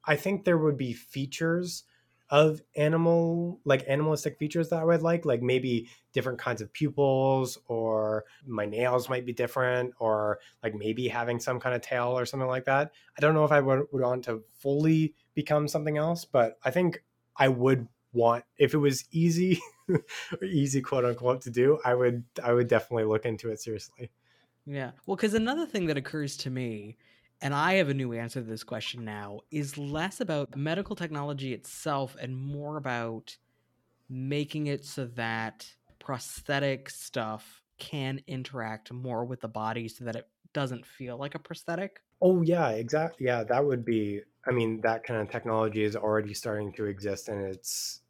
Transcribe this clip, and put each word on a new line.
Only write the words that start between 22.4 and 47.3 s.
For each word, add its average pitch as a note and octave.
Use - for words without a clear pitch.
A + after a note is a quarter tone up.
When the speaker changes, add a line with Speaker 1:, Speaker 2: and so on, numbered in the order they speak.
Speaker 1:
I A#2+
would A#2+
definitely A2+
look G#2+
into A2+
it G#2+
seriously. A2+
Speaker 2:
Yeah. C#3
Well, F#3+
'cause G#3+
another B3+
thing F#3+
that D3
occurs C#3
to -
me, A2+
and C#3+
I D#3+
have F3
a C#3
new C3
answer A#2
to A2+
this A2
question A#2
now, G#2
is D3
less D3+
about D3+
medical E3+
technology C#3+
itself C#3
and B2+
more C#3+
about A#2
making D3
it C#3+
so C3+
that A2+
prosthetic C#3
stuff -
can C3+
interact B2+
more B2
with B2+
the A2+
body A2+
so B2
that A2+
it -
doesn't B2+
feel B2
like C#3+
a D#3
prosthetic. E3+
Speaker 1:
Oh, F#3
yeah, E3
exact-, D3
yeah, B2
that B2
would B2+
be, G#2
I C3
mean, A2+
that A2+
kind A2+
of -
technology A2
is G#2
already G#2+
starting G#2
to G#2+
exist, G2
and G2+